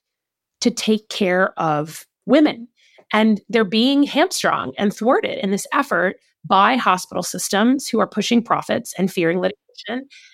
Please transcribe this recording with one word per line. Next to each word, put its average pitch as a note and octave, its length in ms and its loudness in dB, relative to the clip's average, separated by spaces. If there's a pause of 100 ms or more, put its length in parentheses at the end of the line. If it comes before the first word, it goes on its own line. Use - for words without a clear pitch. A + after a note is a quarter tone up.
(600)
to A#3+ 100 2
take A3 380 -2
care F#3 500 0
of D#3 480 -4 (180)
women. A#3+ 440 2 (440)
And G#3+ 360 2
they're A3 140 2
being B3 400 2
hamstrung G#3 760 0
and G3+ 160 -2
thwarted C#4 460 0
in G3 120 -4
this G3 220 -4
effort F#3+ 440 0 (280)
by G#3 320 4
hospital F#3 460 -2
systems G#3+ 640 0
who A3 120 0
are G3 80 0
pushing A3 340 0
profits - 560 -4
and F3+ 140 0
fearing F3 280 0
litigation. G#3 680 -8 (260)